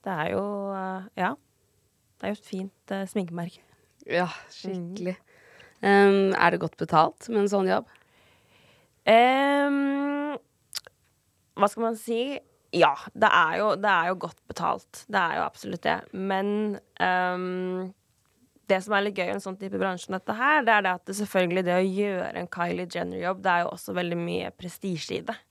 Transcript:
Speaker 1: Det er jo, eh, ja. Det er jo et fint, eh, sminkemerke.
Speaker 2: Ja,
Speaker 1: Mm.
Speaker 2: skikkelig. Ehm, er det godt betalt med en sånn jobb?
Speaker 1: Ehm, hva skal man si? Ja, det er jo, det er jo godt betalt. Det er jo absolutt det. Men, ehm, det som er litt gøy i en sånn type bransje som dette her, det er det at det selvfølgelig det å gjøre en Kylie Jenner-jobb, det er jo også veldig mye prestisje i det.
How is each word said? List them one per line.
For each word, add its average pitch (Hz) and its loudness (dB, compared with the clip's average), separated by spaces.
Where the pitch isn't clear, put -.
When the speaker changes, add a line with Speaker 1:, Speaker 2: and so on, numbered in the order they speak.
Speaker 1:
Det 190 -4
er 160 -2
jo, 196 -2
eh, 190 -8
ja. 190 0
Det - -6
er - -2
jo 208 -6
et - -20
fint, 190 -10
eh, 196 -6
sminkemerke. 175 -6
Speaker 2:
Ja, 175 -2
Speaker 1:
Mm. - -14
Speaker 2:
skikkelig. 185 -8
Ehm, 196 6
er 170 4
det 170 -2
godt 165 -6
betalt 165 2
med 220 0
en 202 2
sånn 196 2
jobb? 190 0
Speaker 1:
Ehm, 277 4
hva 202 4
skal 226 -6
man 226 -2
si? 233 -4
Ja, 165 6
det 214 4
er 170 4
jo, 214 2
det 208 -2
er 175 2
jo 185 -2
godt 170 -10
betalt. - -6
Det 202 -2
er 165 0
jo - 0
absolutt - -8
det. 170 2
Men, 202 -2
ehm, 185 -2
det 185 2
som 208 -2
er 196 4
litt 208 -4
gøy 180 -2
i 196 -2
en 196 -8
sånn 190 -10
type 196 -8
bransje 185 -4
som 190 -6
dette 214 -6
her, 269 2
det 226 6
er 208 4
det 185 0
at 180 -6
det 196 -8
selvfølgelig 185 2
det 175 2
å 190 2
gjøre 190 -2
en 180 -10
Kylie 175 -6
Jenner-jobb, 180 -4
det 185 2
er 175 2
jo - -2
også 190 -10
veldig 175 -2
mye 180 -4
prestisje 175 -6
i - -14
det. 220 -8